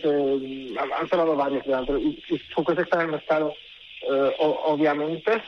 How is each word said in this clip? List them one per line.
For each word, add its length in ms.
eh, 760
han, 140
han 160
sonado 280
varios 280
delanteros, 380
y, 260
y 120
Chukwueze 280
está 140
en 60
el 100
mercado, 420
eh, 280
o-, 260
obviamente, 640